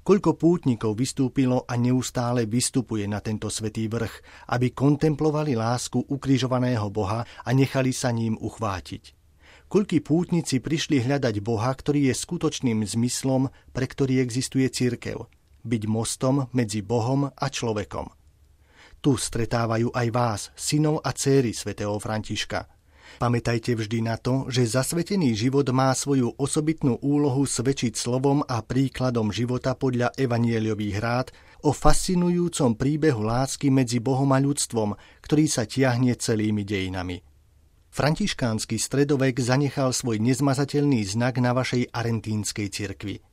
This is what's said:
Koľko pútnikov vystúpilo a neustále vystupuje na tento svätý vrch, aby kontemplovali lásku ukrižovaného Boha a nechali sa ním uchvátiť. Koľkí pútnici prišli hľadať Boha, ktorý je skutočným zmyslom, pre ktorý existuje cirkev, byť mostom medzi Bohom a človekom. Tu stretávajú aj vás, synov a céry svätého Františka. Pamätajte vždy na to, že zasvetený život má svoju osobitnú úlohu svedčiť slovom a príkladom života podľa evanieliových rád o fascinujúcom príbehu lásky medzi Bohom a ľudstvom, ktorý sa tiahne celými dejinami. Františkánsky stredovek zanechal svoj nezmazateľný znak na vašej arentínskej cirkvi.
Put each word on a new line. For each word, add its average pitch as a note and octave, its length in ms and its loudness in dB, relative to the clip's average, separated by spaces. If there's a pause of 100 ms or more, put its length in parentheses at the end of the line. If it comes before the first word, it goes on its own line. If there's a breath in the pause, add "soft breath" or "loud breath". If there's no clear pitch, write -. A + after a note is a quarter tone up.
Koľko F3+ 400 4
pútnikov C3 560 2
vystúpilo B2+ 720 0
a B2 80 -4
neustále A#2+ 720 0
vystupuje A2+ 560 -2
na G#2 160 -2
tento G#2+ 320 -4
svätý A2 320 -4
vrch, - 640 -8
aby B2 240 0
kontemplovali D3+ 800 2
lásku A#2+ 480 0
ukrižovaného B2+ 880 0
Boha G#2+ 360 -2
a - 280 -10
nechali C3 400 2
sa B2+ 160 -2
ním A2+ 320 0
uchvátiť. G#2 720 -8 (560 soft breath)
Koľkí F3+ 360 2
pútnici D#3+ 560 0
prišli C#3+ 440 0
hľadať C3 400 0
Boha, A#2 280 0
ktorý C#3 400 0
je - 40 0
skutočným C3+ 640 -2
zmyslom, B2+ 720 0 (240 soft breath)
pre B2 80 -2
ktorý C3 400 0
existuje C3 480 0
cirkev, A#2+ 560 -4 (320)
byť A2+ 240 -2
mostom A#2+ 720 0
medzi A2 240 0
Bohom A#2+ 480 0
a - 240 -6
človekom. G#2 560 -4 (960 soft breath)
Tu C#3+ 160 2
stretávajú A#2 720 0
aj A#2+ 160 0
vás, A2+ 320 0 (160)
synov D3+ 480 0
a C3 80 -2
céry C3+ 400 2
svätého G#2 480 -4
Františka. G#2+ 720 -4 (400 loud breath)
Pamätajte A#2+ 640 0
vždy A2+ 320 -2
na A2+ 80 -2
to, C3 320 -2
že B2 160 2
zasvetený C3 720 0
život B2+ 320 2
má C3 240 2
svoju B2+ 400 0
osobitnú D3+ 720 0
úlohu C#3+ 400 2
svedčiť B2+ 480 -2
slovom C3+ 480 0
a A#2 240 -4
príkladom B2 640 0
života B2 480 -2
podľa A#2+ 400 0
evanieliových A2 800 0
rád A#2 320 -2 (320 loud breath)
o D3 160 2
fascinujúcom F3 960 4
príbehu C#3+ 480 2
lásky A#2+ 480 0
medzi B2 320 2
Bohom C3+ 320 2
a C3 80 4
ľudstvom, A#2 560 -2 (240 loud breath)
ktorý D#3 240 2
sa C3 240 0
tiahne B2 480 2
celými G#2+ 480 0
dejinami. F#2 560 -4 (720)
Františkánsky B2 880 -2
stredovek C3+ 640 2
zanechal C3 480 0
svoj A#2 240 -2
nezmazateľný C3+ 880 2
znak A#2 400 -2
na B2 80 2
vašej B2 400 0
arentínskej G#2+ 800 -4
cirkvi. G2 480 -8 (120)